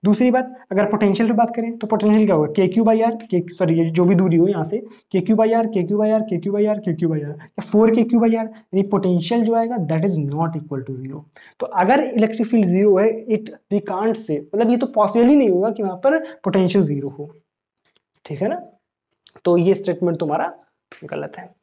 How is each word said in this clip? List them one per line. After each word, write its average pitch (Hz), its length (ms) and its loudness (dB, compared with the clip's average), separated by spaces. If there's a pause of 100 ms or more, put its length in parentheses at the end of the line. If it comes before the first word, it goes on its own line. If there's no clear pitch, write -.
दूसरी 208 260 4
बात, 254 220 -2 (180)
अगर 196 140 0
पोटेंशियल 208 440 0
पे 233 60 2
बात 233 200 0
करें 233 220 -6
तो 214 100 -10
पोटेंशियल 214 380 2
क्या 196 100 2
होगा? 151 120 2
के 180 200 0
क्यू 226 160 0
by 226 200 4
R, 226 80 0 (220)
K, 180 80 2 (100)
सॉरी, 165 280 0
ये 165 100 2
जो 175 160 2
भी 190 100 4
दूरी 175 220 2
हो 170 100 4
यहाँ 180 160 -2
से, 196 140 -6 (340)
के 185 100 0
क्यू 214 140 0
by 220 200 2
R, 226 180 2
के 185 100 0
क्यू 202 140 -2
by 214 120 0
R, 220 120 0
के 196 160 -4
क्यू 196 160 -4
by 208 140 0
R, 208 120 -2
के 185 140 -4
क्यू 160 160 -2
by 156 100 -2
R, 147 100 -10
या - 320 -14
फ़ोर 226 340 2
के 233 80 2
क्यू 233 160 2
by 226 100 4
R, 226 60 0
यानी 220 480 -4
पोटेंशियल 190 600 0
जो 226 100 0
आएगा 226 220 -2 (100)
that 160 180 -2
is 180 200 0
not 160 340 -4
equal 135 300 -10
to 131 80 -10
zero। 135 260 -14 (360)
तो - 60 -6
अगर 220 380 2
इलेक्ट्रिक 220 440 0
फील्ड 220 180 2
ज़ीरो 190 320 4
है, 214 120 4 (180)
it, 214 220 -2 (240)
we 202 80 0 (100)
can't 220 260 -2
say, 151 220 -6 (160)
मतलब 226 140 2
ये 247 80 2
तो 254 100 -2
पॉसिबल 220 400 2
ही 294 80 6
नहीं 262 140 4
होगा 190 220 2
कि 226 120 -6
वहाँ 185 120 -4
पर 285 240 0 (240)
पोटेंशियल 185 420 2
ज़ीरो 139 240 -6
हो, 147 220 -14 (920)
ठीक 147 160 -8
है 208 80 0
ना? 349 140 -6 (800)
तो 175 120 4
ये 175 160 4
स्टेटमेंट 175 460 -2
तुम्हारा 165 340 -4 (500)
गलत 147 340 -12
है। 180 260 -20